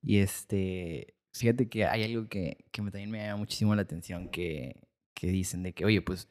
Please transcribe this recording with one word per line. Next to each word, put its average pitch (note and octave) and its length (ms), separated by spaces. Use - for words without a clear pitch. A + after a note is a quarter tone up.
Y, G2+ 180
este, F#2 960
fíjate A#2 340
que G#2+ 180
hay A2 200
algo A2+ 240
que, - 420
que - 100
me, G2+ 100
también G2+ 200
me A2 80
llama G#2 200
muchísimo G#2 360
la G#2 60
atención F2 480
que, D#2+ 580
que - 140
dicen F#2 360
de F2+ 100
que, - 100
oye, G#2 180
pues, - 300